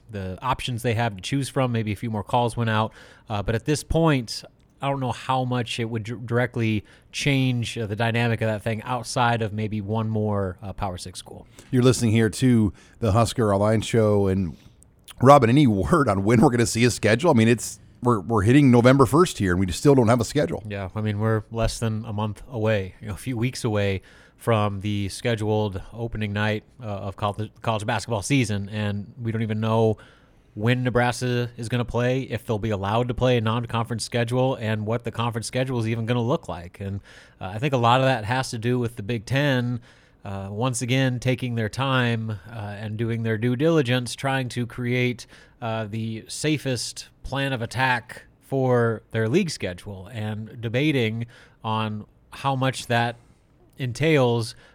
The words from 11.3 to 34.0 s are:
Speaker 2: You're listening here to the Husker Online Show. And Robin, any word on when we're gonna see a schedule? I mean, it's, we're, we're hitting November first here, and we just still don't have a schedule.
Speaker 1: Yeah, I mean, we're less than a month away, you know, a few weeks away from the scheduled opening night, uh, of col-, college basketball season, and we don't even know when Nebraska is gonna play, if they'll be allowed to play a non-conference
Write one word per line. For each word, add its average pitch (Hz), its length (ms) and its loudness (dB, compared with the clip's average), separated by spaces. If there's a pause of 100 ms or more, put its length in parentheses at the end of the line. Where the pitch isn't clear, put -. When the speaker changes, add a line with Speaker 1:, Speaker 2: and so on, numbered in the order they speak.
Speaker 2:
You're 127 120 4
listening 117 280 6
here 113 180 6
to 110 460 4 (240)
the 107 140 2
Husker 110 420 2
Online 107 260 4
Show. 104 460 4
And 95 280 0 (680)
Robin, 131 260 10
any 139 180 6
word 104 440 2
on 98 140 0
when 117 180 6
we're 147 80 8
gonna 117 160 2
see 113 180 2
a 120 60 4
schedule? 120 400 2
I - 20 6
mean, 113 160 6
it's, - 320 0 (220)
we're, 120 180 2
we're 104 220 0
hitting 131 280 6
November 127 360 8
first 160 320 4
here, 95 140 2
and 87 60 2
we 98 60 2
just 107 140 -2
still 143 160 6
don't 120 140 6
have 120 120 4
a 110 60 -2
schedule. 151 420 -2
Speaker 1:
Yeah, 98 260 -8
I 110 60 -6
mean, 107 200 -2
we're 110 300 0
less 113 280 -2
than 110 260 -4
a 113 80 -10
month 104 380 -4
away, 107 500 -2
you 110 80 -12
know, 104 60 -8
a - 20 -10
few 127 220 -6
weeks 123 260 -4
away 101 380 0 (340)
from 104 440 0
the 101 280 -2
scheduled 107 720 -2 (120)
opening 107 400 -6
night, 107 320 -2 (180)
uh, 117 40 -12
of 101 280 -8
col-, 107 340 -4 (120)
college 107 260 -2
basketball 110 360 -2
season, 104 480 0
and 104 360 -4 (160)
we 113 80 -4
don't 110 120 -4
even 110 180 -4
know 110 360 2 (580)
when 120 280 0
Nebraska 120 760 0
is 117 120 -10
gonna 123 160 -2
play, 123 380 0
if 117 220 -8
they'll 113 140 -2
be 107 120 -4
allowed 104 360 0
to 123 80 -4
play 123 220 2
a 117 40 2
non-conference 113 640 -2